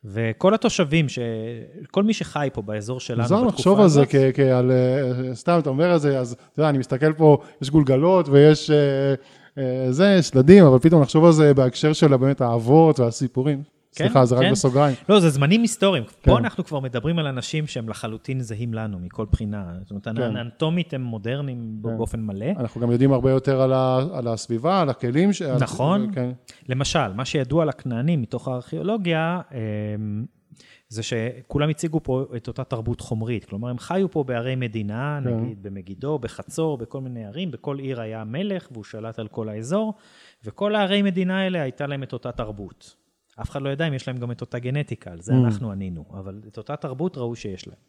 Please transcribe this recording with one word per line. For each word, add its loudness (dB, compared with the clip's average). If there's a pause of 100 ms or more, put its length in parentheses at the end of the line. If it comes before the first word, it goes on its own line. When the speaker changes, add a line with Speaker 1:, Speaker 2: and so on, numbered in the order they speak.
Speaker 1:
וכל -2
התושבים 0
ש-, -10 (720)
כל 0
מי 2
שחי -4
פה -8
באזור -8
שלנו -4
Speaker 2:
מוזר 2
Speaker 1:
בתקופה 0
Speaker 2:
לחשוב 4
על 8
זה 6
Speaker 1:
הזאת 4
Speaker 2:
כ-, 4
כעל, 4
אה, 0
סתם, 0
אתה -2
אומר 2
את 2
זה, 2
אז, -4 (180)
אתה -6
יודע, 4
אני 2
מסתכל 0
פה, 6 (240)
יש -6
גולגלות 4
ויש... 6
אה, 2 (440)
אה, -2
זה, 4
שלדים, 10
אבל 8
פתאום 6
לחשוב 4
על 10
זה 6
בהקשר 2
של 4
באמת 0
האבות 4
והסיפורים. -2 (320)
Speaker 1:
כן, -4
Speaker 2:
סליחה, 6
זה 2
רק 4
Speaker 1:
כן. 4
Speaker 2:
בסוגריים. 2 (140)
Speaker 1:
לא, 6
זה 6
זמנים 2
היסטוריים. 0
Speaker 2:
כן. 2
Speaker 1:
פה 6
אנחנו -4
כבר -6
מדברים -4
על -4
אנשים -6
שהם -8
לחלוטין -8
זהים -8
לנו, -8
מכל -10
בחינה. -6
זאת -18
אומרת, -12
Speaker 2:
כן. -6
Speaker 1:
אנ-, -4
אנטומית -6
הם -8
מודרניים -8
ב-, -8
Speaker 2:
כן. -6
Speaker 1:
באופן -6
מלא. -8 (140)
Speaker 2:
אנחנו -6
גם 0
יודעים 4
הרבה 2
יותר 0
על 2
ה-, 0
על -6
הסביבה, -2
על 0
הכלים 0
ש- -6
Speaker 1:
נכון. -2
Speaker 2:
כן. -4 (380)
Speaker 1:
למשל, -2
מה -6
שידוע -2
על 0
הכנענים -2
מתוך -8
הארכיאולוגיה, -4 (100)
אמ, -8 (640)
זה -8
שכולם -4
הציגו -4
פה -4 (120)
את -12
אותה -10
תרבות -6
חומרית. -6
כלומר, -10
הם -8
חיו -4
פה -4
בערי -4
מדינה, -6
Speaker 2:
כן. -4
Speaker 1:
נגיד -6
במגידו, -8
בחצור, -6
בכל -12
מיני -12
ערים. -10
בכל -10
עיר -8
היה -10
מלך, -8
והוא -16
שלט -12
על -10
כל -10
האזור, -6 (520)
וכל -4
הערי 0
מדינה -2
האלה -4
הייתה -6
להם -8
את -12
אותה -10
תרבות. -12 (460)
אף -10
אחד -8
לא -4
ידע -4
אם -4
יש -8
להם -8
גם -8
את -10
אותה -10
גנטיקה, -6
על -18
זה -2
Speaker 2:
Mm. 4
Speaker 1:
אנחנו 0
ענינו, -10
אבל -16
את -20
אותה -12
תרבות -8
ראו -8
שיש -14
להם. -20 (120)